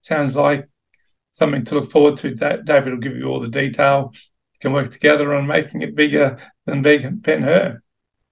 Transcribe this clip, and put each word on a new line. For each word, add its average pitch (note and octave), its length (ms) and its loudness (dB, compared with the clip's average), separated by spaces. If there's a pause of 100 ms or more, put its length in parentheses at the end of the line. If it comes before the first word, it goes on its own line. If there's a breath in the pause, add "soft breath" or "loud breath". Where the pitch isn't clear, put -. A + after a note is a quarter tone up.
Sounds C#3+ 340 -2
like C#3+ 320 0 (640)
something D3 340 0
to D3 100 -4
look - 160 -2
forward D3 260 6
to. C#3 160 -8
Da-, C#3 300 -2
David C3+ 300 2
will B2 60 -6
give B2 160 -8
you B2+ 100 -8
all C3 140 -4
the B2 80 -8
detail. C#3 680 0
You - 460 -20
can C3+ 140 -4
work C3+ 160 -2
together D3 460 2
on C#3 100 -2
making D#3 380 -4
it D3 120 -10
bigger D3 440 0 (260 loud breath)
than C#3 160 -4
Big C#3+ 400 2
Ben - 220 0
Hur. E3+ 400 0 (480)